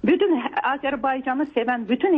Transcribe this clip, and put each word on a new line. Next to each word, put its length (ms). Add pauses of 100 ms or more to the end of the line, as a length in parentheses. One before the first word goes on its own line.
bütün 320 (380)
Azərbaycanı 840
sevən 320
bütün 280